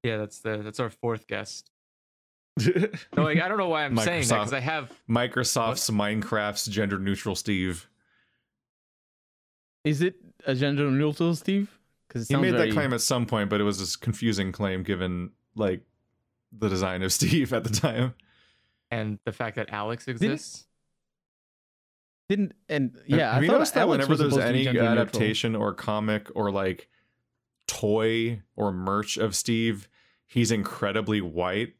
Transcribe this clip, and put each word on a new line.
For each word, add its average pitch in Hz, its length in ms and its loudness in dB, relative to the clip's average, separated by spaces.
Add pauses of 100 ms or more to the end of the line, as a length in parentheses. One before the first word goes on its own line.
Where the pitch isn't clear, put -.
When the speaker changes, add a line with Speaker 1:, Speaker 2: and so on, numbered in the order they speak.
Speaker 1:
Yeah, 113 160 -2
that's 104 220 -8
the, 107 180 -4
that's 107 220 -10
our 113 100 -2
fourth 113 360 -4
guest. - 440 -8 (880)
Speaker 2:
<laughs> 110 80 2 (500)
Speaker 1:
No, 143 60 4
like, 156 180 2
I 180 80 0
don't 208 100 0
know 185 100 0
why 156 160 2
I'm 131 120 0
saying 147 320 0
that, 113 100 4
'cause 104 140 -2
Speaker 2:
Microsoft 139 40 -2
Speaker 1:
I 131 40 -2
have 147 320 -4 (160)
Speaker 2:
Microsoft's 117 800 0
Speaker 1:
What? 107 80 0
Speaker 2:
Minecraft's 104 680 -2
gender 101 320 -2
neutral 98 360 -4
Steve. 92 540 -2 (2000)
Speaker 3:
Is 147 180 2
it 185 140 0 (300)
a 139 80 0
gender 143 360 0
neutral 151 440 2
Steve? 196 440 -2 (300)
'Cause 117 140 -6
it 110 60 -8
Speaker 2:
He 139 60 2
Speaker 3:
sounds 151 80 4
Speaker 2:
made 185 100 4
that - 60 4
Speaker 3:
very 160 140 2
Speaker 2:
claim 135 200 0
at 113 80 0
some 120 260 0
point, 104 240 0
but 104 100 2
it 104 40 4
was 101 140 2
this 95 180 -6
confusing 101 560 0
claim 95 300 -2
given, 90 480 -2 (240)
like, 98 280 -2 (680)
the 107 160 -2
design 92 340 0
of 95 100 0
<laughs> - 20 0
Steve - 380 2
at 113 120 0
the 127 60 -4
time. 123 440 0 (760)
Speaker 1:
And 107 320 -4
the 110 80 -4
fact - 240 -6
that 113 160 -6
Alex 107 320 -6
Speaker 3:
Didn't 120 180 -4
Speaker 1:
exists. - 440 -4 (1600)
Speaker 3:
Didn't, 202 240 0 (160)
and, 139 280 0
Speaker 2:
Have, - 220 2
Speaker 3:
yeah, 123 140 2
Speaker 2:
have 127 60 4
Speaker 3:
I - 20 4
Speaker 2:
you 151 80 4
Speaker 3:
thought - 60 6
Speaker 2:
noticed 294 200 2
that - 60 4
Speaker 3:
Alex 170 100 4 (160)
Speaker 2:
whenever 139 40 -2
Speaker 3:
was 160 100 4
Speaker 2:
there's 143 140 4
Speaker 3:
supposed 131 120 4
to 120 60 2
be 131 80 2
Speaker 2:
any 135 40 2
Speaker 3:
gender 123 180 2
neutral. 117 180 4
Speaker 2:
adaptation 113 560 0
or 104 180 -2
comic 107 640 0
or, 101 160 0
like, 95 360 -2 (800)
toy 113 760 0 (120)
or 104 180 0
merch 95 460 -2
of 107 160 0
Steve, 113 540 0 (400)
he's 117 240 2
incredibly 104 680 0
white 90 600 -2